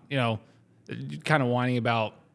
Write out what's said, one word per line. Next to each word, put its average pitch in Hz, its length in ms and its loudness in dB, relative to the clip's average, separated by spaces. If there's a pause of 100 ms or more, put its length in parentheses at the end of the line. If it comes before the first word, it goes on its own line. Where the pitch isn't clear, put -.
you 139 80 -2
know, 117 220 0 (840)
kinda 151 220 2
whining 123 320 0
about, 117 380 0 (200)